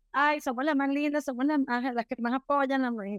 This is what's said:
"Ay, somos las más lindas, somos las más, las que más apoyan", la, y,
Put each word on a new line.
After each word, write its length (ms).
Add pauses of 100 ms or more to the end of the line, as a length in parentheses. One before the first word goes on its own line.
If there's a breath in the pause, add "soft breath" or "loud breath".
(120)
"Ay, 300
somos 240
las 100
más 140
lindas, 340
somos 220
las 140
más, 340
las 120
que 160
más 120
apoyan", 480
la, 260
y, 120